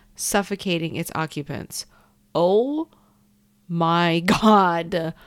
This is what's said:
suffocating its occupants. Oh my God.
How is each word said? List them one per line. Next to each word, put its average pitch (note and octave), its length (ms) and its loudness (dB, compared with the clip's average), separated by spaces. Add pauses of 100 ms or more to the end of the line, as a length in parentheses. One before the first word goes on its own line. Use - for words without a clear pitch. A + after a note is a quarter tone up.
(160)
suffocating F#3 800 -2
its E3 180 -6
occupants. - 720 -8 (480)
Oh A#3 540 2 (800)
my E3+ 540 2
God. F3 920 2 (140)